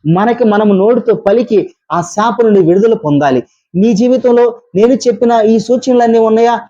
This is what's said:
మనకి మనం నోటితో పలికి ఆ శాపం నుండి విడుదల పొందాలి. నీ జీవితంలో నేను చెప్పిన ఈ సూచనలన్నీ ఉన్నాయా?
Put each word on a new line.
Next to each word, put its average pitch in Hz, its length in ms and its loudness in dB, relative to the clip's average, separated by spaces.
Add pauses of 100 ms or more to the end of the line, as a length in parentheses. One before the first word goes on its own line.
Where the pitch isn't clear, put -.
మనకి 214 360 0
మనం 208 340 0
నోటితో 226 360 0
పలికి 208 560 -2 (220)
ఆ 170 100 -4
శాపం 220 440 -4
నుండి 208 140 2
విడుదల 196 340 2
పొందాలి. 143 500 -2 (320)
నీ 214 180 0
జీవితంలో 240 600 0 (200)
నేను 226 180 2
చెప్పిన 240 380 -2
ఈ 226 280 2
సూచనలన్నీ 240 600 0
ఉన్నాయా? 226 500 0